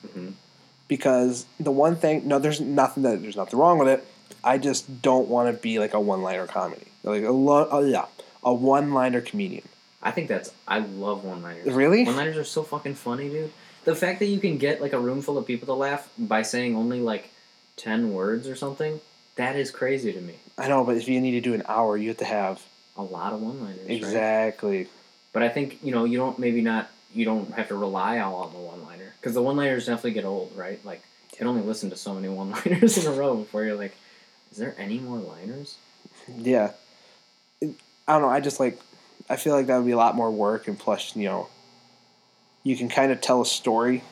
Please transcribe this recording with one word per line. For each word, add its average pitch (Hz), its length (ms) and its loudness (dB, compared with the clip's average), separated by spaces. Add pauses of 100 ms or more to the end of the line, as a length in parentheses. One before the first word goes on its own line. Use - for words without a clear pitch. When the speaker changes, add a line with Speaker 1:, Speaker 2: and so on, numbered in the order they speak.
Speaker 1:
Mm-hmm. 92 220 -12 (580)
Speaker 2:
Because 127 580 2 (140)
the 151 120 -2
one 156 260 4
thing, 156 280 2
no, 139 140 4
there's 151 220 0
nothing 135 420 2
that, 110 180 2
there's 104 140 -10
nothing 104 240 -2
wrong 170 200 8
with 135 100 6
it. 131 180 2 (380)
I 131 120 4
just 135 440 -2
don't 127 260 4
wanna 120 260 2
be, 113 240 -2
like, 104 160 0
a 104 60 2
one-liner 92 480 0
comedy. 90 400 -6 (160)
Like, 104 220 0
a 117 60 2
lo-, 143 380 6
uh, 143 120 2
yeah, 139 240 2 (380)
a 123 100 4
one-liner 131 680 4
comedian. 101 460 -6 (340)
Speaker 1:
I - 100 -4
think 156 180 -4
that's, 95 240 -4 (120)
I 101 140 -2
love 98 460 -6
one-liners. 87 480 -8
Speaker 2:
Really? 170 320 6
Speaker 1:
One-liners 160 320 -2
are 147 80 -4
so - 180 -4
fucking 143 320 -6
funny, 131 340 -6
dude. 151 220 -6 (320)
The 160 120 2
fact 180 240 -2
that 208 80 2
you 202 120 0
can 165 200 0
get, 143 200 2
like, 143 140 -2
a 127 60 0
room 127 240 -2
full 143 160 -2
of 117 80 -6
people 120 180 -4
to 135 80 -2
laugh 139 420 -2
by 110 280 0
saying 123 320 -2
only, 120 240 0
like, 113 320 -2 (460)
ten 113 360 -2
words 110 340 -2
or 131 80 -8
something, 151 460 -6 (360)
that 127 180 -2
is 135 160 -2
crazy 127 420 -2
to 92 80 -8
me. 85 140 -14 (200)
Speaker 2:
I 131 120 -6
know, 139 160 4
but 117 140 2
if 113 100 -4
you 127 120 2
need 127 120 0
to 120 100 0
do 120 140 0
an 107 120 -4
hour, 107 300 2
you 107 120 -2
have 110 80 -6
to - 80 -4
have 101 360 -2 (340)
Speaker 1:
A 95 60 -10
lot 92 320 -6
of 107 80 -6
one-liners, 110 460 -8
right? - 20 -14
Speaker 2:
Exactly. 110 1000 0 (460)
Speaker 1:
But 113 80 0
I 117 80 4
think, 139 320 -4
you 139 100 -4
know, 117 140 2
you 120 140 2
don't, 127 180 -2
maybe 120 240 0
not, 113 300 -2 (200)
you 113 140 0
don't 107 300 -2
have 110 140 -4
to 104 60 -4
rely 101 440 -2
all 95 240 -2
on 82 100 -12
the 90 60 -16
one-liner. 87 600 -16
'Cause 120 140 -4
the 123 80 2
one-liners 135 460 0
definitely 120 240 -2
get 104 140 -4
old, 95 300 -6
right? 95 300 -10
Like, 90 160 -12 (300)
you - 80 -20
can 117 80 -2
only 120 160 0
listen 104 260 -4
to 90 60 -10
so 98 180 -10
many 95 160 -6
one-liners 175 680 2
<laughs> 175 60 0
in 151 80 2
a 135 40 -2
row 135 200 0
before 107 300 -4
you're 104 120 -4
like, 101 200 -10 (540)
"Is - 80 -18
there 139 180 -6
any 104 220 -6
more 123 180 -8
liners?" 101 600 -12 (500)
Speaker 2:
Yeah. 117 460 2 (880)
It, 156 100 -4 (360)
I 156 60 6
don't 151 80 6
know, 135 80 4
I 139 120 4
just, 139 180 -4
like, 127 200 0 (480)
I 131 100 -2
feel 147 180 2
like 139 100 4
that 127 120 4
would 123 100 2
be 120 40 4
a 117 60 4
lot 117 180 6
more 113 140 2
work, 107 380 0
and 101 100 -4
plus, - 380 -2
you 104 100 -2
know, - 220 -2 (1160)
you 131 140 0
can 120 120 -2
kinda 135 260 4
tell 127 260 2
a 113 40 2
story. 123 680 2